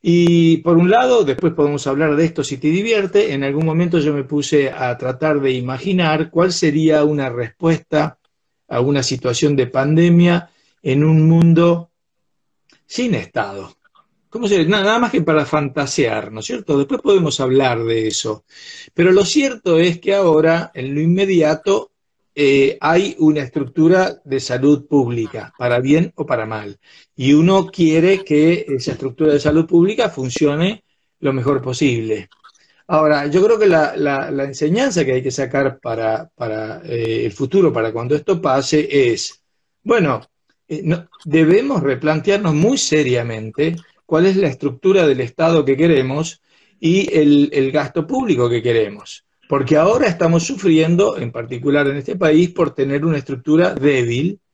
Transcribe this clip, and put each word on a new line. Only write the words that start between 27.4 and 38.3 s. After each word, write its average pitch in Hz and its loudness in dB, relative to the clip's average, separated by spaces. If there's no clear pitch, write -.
quiere 180 2
que 156 2
esa 131 -6
estructura 135 -2
de 147 2
salud 151 0
pública 190 2
funcione 147 -2
lo 135 -2
mejor 131 -2
posible. 117 -4
Ahora, 151 0
yo 170 2
creo 220 4
que 208 2
la, 160 2
la, 139 -4
la 139 -6
enseñanza 170 -2
que 131 -2
hay 127 -2
que 131 -4
sacar 135 -4
para, 113 -6
para, 110 -8
eh, 117 -4
el 107 -4
futuro, 151 0
para 113 -2
cuando 120 -4
esto 165 -2